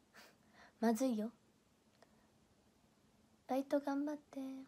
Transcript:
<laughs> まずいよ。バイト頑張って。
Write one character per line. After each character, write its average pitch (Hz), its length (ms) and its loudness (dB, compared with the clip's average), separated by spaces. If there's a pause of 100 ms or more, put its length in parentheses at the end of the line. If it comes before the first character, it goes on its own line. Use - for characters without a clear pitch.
(340)
<laughs> - 480 -20
ま 226 120 6
ず 254 120 2
い 247 100 2
よ。 214 160 -2 (2250)
バ 262 100 0
イ 269 80 0
ト 285 140 2
頑 285 260 -2
張 302 80 -2
っ 294 40 -6
て。 - 220 -14 (280)